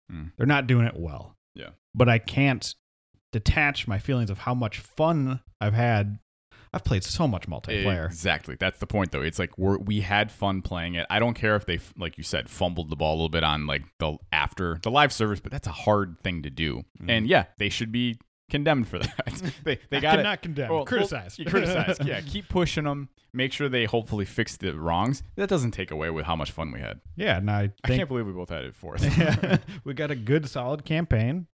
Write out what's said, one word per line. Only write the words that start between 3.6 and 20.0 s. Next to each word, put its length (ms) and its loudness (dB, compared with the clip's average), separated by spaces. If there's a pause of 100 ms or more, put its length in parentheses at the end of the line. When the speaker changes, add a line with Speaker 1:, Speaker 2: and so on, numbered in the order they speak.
Speaker 2:
my 120 -2
feelings 320 0
of 80 -4
how 160 -2
much 240 -2
fun 600 0 (200)
I've 140 2
had. 440 2 (540)
I've 120 -6
played 200 2
so 220 0
much 220 0
multiplayer. 580 -2
Speaker 1:
Exactly. 520 -2
That's 200 0
the 80 -4
point, 240 0
though. 120 -2
It's 160 -2
like 180 -4
we're, 220 4
we 240 0
had 280 2
fun 300 -2
playing 360 -4
it. 120 -2
I 100 2
don't 160 2
care 220 2
if 80 0
they, 120 0
f-, 200 -10
like 220 -8
you 60 -10
said, 260 -4
fumbled 400 -2
the 60 -2
ball 180 2
a 20 2
little 140 0
bit 140 0
on, 220 0
like, 180 -4 (160)
the 180 -2 (140)
after 500 -2
the 80 -2
live 220 4
service, 280 -2
but 100 -12
that's 160 -8
a 60 -6
hard 500 0
thing 200 -4
to 80 -8
do. 280 -4 (220)
Speaker 2:
Mm-hmm. 100 -6
Speaker 1:
And 160 2
yeah, 200 4 (120)
they 120 0
should 200 -4
be 280 -2 (320)
condemned 380 2
for 100 -6
<laughs> 0 -
that. 540 -4 (120)
They, 140 -2 (100)
they 80 -4
Speaker 2:
I 40 0